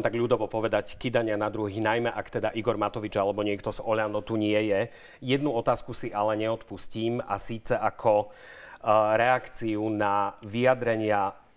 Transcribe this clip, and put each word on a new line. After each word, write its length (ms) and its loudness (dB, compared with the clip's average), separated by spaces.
tak 80 -2
ľudovo 320 2
povedať, 480 0
kydania 400 0
na 160 0
druhých, 320 -4
najmä 320 0
ak 160 -8
teda 240 -2
Igor 240 -2
Matovič 400 -2
alebo 240 0
niekto 320 -2
z 80 -6
Oľano 400 -2
tu 160 -4
nie 160 2
je. 400 2
Jednu 240 0
otázku 400 -2
si 240 -4
ale 240 2
neodpustím, 880 -4
a 160 -4
síce 320 -2
ako, 560 2
a, 320 6
reakciu 720 2
na 560 0
vyjadrenia 880 2